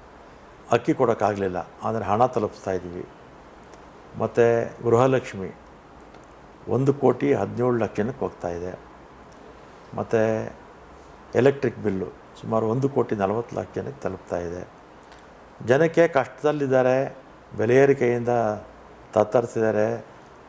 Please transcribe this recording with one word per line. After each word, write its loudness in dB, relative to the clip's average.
ಅಕ್ಕಿ 2
ಕೊಡೋಕ್ಕಾಗಲಿಲ್ಲ, 0
ಆದರೆ -4
ಹಣ 2
ತಲುಪಿಸ್ತಾ -2
ಇದ್ದೀವಿ. -6
ಮತ್ತು 2
ಗೃಹಲಕ್ಷ್ಮಿ 2
ಒಂದು 2
ಕೋಟಿ 2
ಹದಿನೇಳು 0
ಲಕ್ಷ -2
ಜನಕ್ಕೆ -4
ಹೋಗ್ತಾ -6
ಇದೆ. -8
ಮತ್ತು -2
ಎಲೆಕ್ಟ್ರಿಕ್ 2
ಬಿಲ್ಲು -4
ಸುಮಾರು -2
ಒಂದು 0
ಕೋಟಿ -2
ನಲವತ್ತು -2
ಲಕ್ಷ -8
ಜನಕ್ಕೆ -8
ತಲುಪ್ತಾ -6
ಇದೆ. -8
ಜನಕ್ಕೆ 4
ಕಷ್ಟದಲ್ಲಿದ್ದಾರೆ, 0
ಬೆಲೆ 4
ಏರಿಕೆಯಿಂದ 4
ತತ್ತರಿಸಿದ್ದಾರೆ, 0